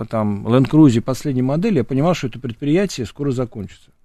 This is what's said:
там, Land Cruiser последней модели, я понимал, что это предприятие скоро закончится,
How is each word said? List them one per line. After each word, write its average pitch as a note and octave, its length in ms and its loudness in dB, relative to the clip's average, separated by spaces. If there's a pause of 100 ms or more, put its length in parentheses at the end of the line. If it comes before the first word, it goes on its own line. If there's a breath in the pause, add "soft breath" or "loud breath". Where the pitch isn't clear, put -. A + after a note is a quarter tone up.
там, G#2 380 -4
Land B2 240 4
Cruiser C#3+ 300 6
последней B2+ 420 -4
модели, E3 360 0
я A#2 60 2
понимал, D3 300 0
что C3 140 -6
это A#2 100 -12
предприятие C#3+ 680 -2
скоро C#3+ 260 -6
закончится, A#2 580 -8 (140)